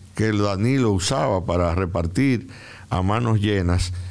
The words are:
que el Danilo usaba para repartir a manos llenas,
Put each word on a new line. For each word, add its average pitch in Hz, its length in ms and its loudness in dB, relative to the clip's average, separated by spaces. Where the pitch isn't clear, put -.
que 107 140 0
el 104 120 2
Danilo 107 520 2
usaba 101 540 0
para 87 300 2
repartir 92 720 0
a 92 120 0
manos 110 380 2
llenas, 92 540 0